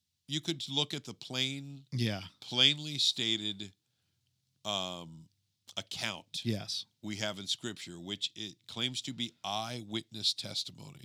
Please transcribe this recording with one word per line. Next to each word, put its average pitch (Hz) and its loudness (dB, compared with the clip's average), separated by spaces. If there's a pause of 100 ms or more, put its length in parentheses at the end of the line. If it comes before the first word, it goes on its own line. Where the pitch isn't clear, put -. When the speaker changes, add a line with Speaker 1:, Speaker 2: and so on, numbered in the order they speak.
(260)
Speaker 1:
you 147 0
could 156 -2
look 139 2
at 143 -4
the 113 -8
plain, 135 -2
Speaker 2:
Yeah. 110 2 (180)
Speaker 1:
plainly 147 6
stated, 104 2 (920)
um, 90 -2 (500)
account - -4
Speaker 2:
Yes. 110 0 (160)
Speaker 1:
we 107 -4
have 104 0
in 98 -8
Scripture, 92 -4
which 95 -2
it 107 -8 (100)
claims 120 0
to 131 -6
be 117 -2 (120)
eyewitness 110 0
testimony. - -6